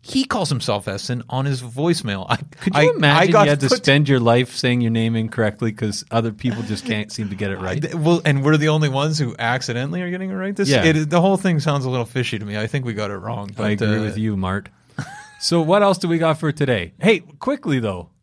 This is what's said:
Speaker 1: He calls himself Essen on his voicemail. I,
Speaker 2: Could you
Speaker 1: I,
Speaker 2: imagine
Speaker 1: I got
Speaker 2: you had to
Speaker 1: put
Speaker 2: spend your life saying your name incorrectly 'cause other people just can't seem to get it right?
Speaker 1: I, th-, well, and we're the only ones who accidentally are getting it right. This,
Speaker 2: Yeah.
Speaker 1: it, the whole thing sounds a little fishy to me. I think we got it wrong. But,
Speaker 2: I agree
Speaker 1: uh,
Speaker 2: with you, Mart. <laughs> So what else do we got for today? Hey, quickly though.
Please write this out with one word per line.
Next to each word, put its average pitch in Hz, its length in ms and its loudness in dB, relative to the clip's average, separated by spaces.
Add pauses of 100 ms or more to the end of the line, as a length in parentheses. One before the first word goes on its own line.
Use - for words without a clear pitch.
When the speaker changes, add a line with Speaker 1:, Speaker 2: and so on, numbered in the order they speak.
Speaker 1:
He 269 240 -2
calls 190 240 -2
himself 110 380 -2
Essen 117 420 -6
on 135 160 -2
his 131 180 -4
voicemail. 123 680 -2
I, - 60 2
Speaker 2:
Could - 400 -6
you 151 160 6
Speaker 1:
I, 466 40 0
Speaker 2:
imagine 160 340 4
Speaker 1:
I - 20 4
got 208 140 8
Speaker 2:
you 147 40 4
had 143 120 2
to 135 80 2
Speaker 1:
put 254 80 4
Speaker 2:
spend 143 300 4
your 135 120 4
life 120 360 2
saying 123 260 0
your 113 100 0
name 113 240 0
incorrectly 110 560 -2
'cause 104 400 -6
other 113 200 0
people 117 300 -4
just 104 240 -6
can't 110 260 -4
seem 104 180 -6
to 196 60 -6
get 196 140 -4
it 196 80 -4
right? 170 200 -4
Speaker 1:
I, - 20 -2
th-, 165 160 -6
well, 170 280 2
and 139 200 2
we're 156 140 4
the 151 100 2
only 156 200 2
ones 147 300 -2
who 127 220 -2
accidentally 127 640 -4
are 175 80 -6
getting 185 180 -8
it 190 60 -6
right. 196 200 -6
This, 196 140 0
Speaker 2:
Yeah. 131 140 4
Speaker 1:
it, 156 260 2
the 170 120 2
whole 190 160 4
thing 180 220 0
sounds 143 260 -2
a 127 40 -2
little 123 160 -2
fishy 117 320 -4
to 104 80 -8
me. 104 100 -6
I 107 120 -4
think 131 180 -4
we 117 80 -6
got 104 160 -6
it 101 60 -8
wrong. 101 400 -8
But, 107 100 -4
Speaker 2:
I 104 40 2
agree 107 280 2
Speaker 1:
uh, 110 40 -2
Speaker 2:
with 107 160 -4
you, 110 180 -2
Mart. 95 340 -4 (280)
<laughs> - 80 -8 (320)
So 170 240 0
what 185 220 4
else 196 140 4
do 190 100 -4
we 165 100 2
got 160 220 2
for 156 120 0
today? 117 480 -2
Hey, 196 200 4
quickly 175 600 -4
though. 95 300 -6 (140)